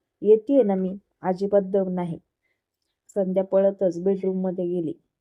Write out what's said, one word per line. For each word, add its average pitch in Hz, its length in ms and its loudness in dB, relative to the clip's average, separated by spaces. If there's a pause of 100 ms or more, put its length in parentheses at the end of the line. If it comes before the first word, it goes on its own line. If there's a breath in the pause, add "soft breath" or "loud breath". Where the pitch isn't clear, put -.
(220)
येतेय 220 420 4
ना 202 120 0
मी, 190 220 -4 (240)
अजिबात 202 400 0 (100)
दम 190 200 0
नाही." 170 260 -6 (1000)
संध्या 190 280 0
पळतच 190 600 0
बेडरूममध्ये 190 640 -2
गेली 175 260 -4 (280)